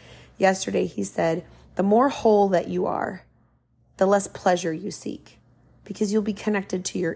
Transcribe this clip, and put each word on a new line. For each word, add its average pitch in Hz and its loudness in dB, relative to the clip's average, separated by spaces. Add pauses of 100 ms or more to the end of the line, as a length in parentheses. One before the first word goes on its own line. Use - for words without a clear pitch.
(360)
Yesterday, 190 0
he 180 -6
said, 170 -2 (340)
"The - 0
more 226 4
whole 208 4
that 175 0
you 180 -2
are, - -4 (720)
the 190 4
less 196 2
pleasure 180 -2
you 180 -8
seek, - -10 (460)
because 202 -4
you'll 214 2
be 202 -4
connected 196 -4
to - -6
your 165 -2